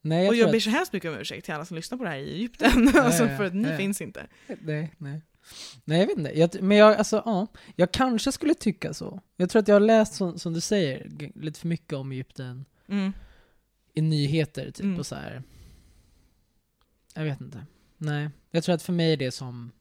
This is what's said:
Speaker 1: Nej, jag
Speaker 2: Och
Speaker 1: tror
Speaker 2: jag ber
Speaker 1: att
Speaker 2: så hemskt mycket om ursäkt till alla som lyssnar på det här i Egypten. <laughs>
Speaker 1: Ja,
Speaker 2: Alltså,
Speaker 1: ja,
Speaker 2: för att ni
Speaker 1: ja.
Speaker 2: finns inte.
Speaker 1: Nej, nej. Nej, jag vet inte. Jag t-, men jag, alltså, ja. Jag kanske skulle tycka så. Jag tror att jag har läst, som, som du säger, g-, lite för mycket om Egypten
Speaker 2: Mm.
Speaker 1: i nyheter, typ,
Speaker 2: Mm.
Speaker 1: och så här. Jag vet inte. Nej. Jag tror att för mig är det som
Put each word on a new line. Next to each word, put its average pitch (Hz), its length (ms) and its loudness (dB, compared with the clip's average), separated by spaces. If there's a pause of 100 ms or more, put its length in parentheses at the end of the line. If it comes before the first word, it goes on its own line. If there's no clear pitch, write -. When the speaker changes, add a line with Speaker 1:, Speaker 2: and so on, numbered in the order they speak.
Speaker 1:
Nej, 160 180 0
jag 185 100 4
Speaker 2:
Och 220 60 4
Speaker 1:
tror 233 60 2
Speaker 2:
jag 196 100 6
ber 226 60 4
Speaker 1:
att 220 60 2
Speaker 2:
så 214 80 -2
hemskt 320 220 0
mycket 165 180 -6
om 143 80 -8
ursäkt 120 260 -12
till 175 100 -8
alla 151 100 -8
som 175 120 -12
lyssnar 165 220 -10
på 254 60 -8
det 180 60 -6
här 147 60 -6
i 143 180 -10
Egypten. 240 560 4
<laughs> 240 40 2
Speaker 1:
Ja, 277 80 8
Speaker 2:
Alltså, 233 240 4
Speaker 1:
ja, 208 100 -2
Speaker 2:
för 208 80 -2
att 180 100 -4
ni 220 160 -2
Speaker 1:
ja. 160 60 -4
Speaker 2:
finns 196 240 -4
inte. - 260 -12 (340)
Speaker 1:
Nej, 156 380 -6
nej. 147 240 -12 (640)
Nej, 156 160 2
jag 202 60 4
vet 359 120 -2
inte. 151 200 -4
Jag 170 140 4
t-, 196 100 -12
men 202 140 4
jag, 214 200 10
alltså, 214 280 0
ja. 214 220 0 (300)
Jag 175 160 2
kanske 262 400 0
skulle 320 220 0
tycka - 400 -4
så. 185 260 -12 (160)
Jag 180 140 0
tror 220 120 4
att 196 60 0
jag 208 60 8
har 202 60 8
läst, 220 340 4
som, 175 240 -4
som 170 140 -6
du 165 80 -2
säger, 170 480 -2
g-, 147 260 -14
lite 151 260 -10
för 170 80 -6
mycket 170 240 -6
om 135 200 -8
Egypten 127 520 -12 (240)
Speaker 2:
Mm. 196 240 -4 (840)
Speaker 1:
i 156 80 -2
nyheter, 151 680 0
typ, - 140 -12
Speaker 2:
Mm. 196 140 -4
Speaker 1:
och - 80 -8
så - 80 -12
här. 139 280 -12 (1700)
Jag 156 100 -8
vet 143 160 -6
inte. 139 260 -16 (320)
Nej. 147 320 -4 (200)
Jag 165 140 0
tror 180 100 2
att 156 80 -4
för 185 100 -4
mig 165 200 2
är 151 40 4
det 135 160 -2
som 120 480 -12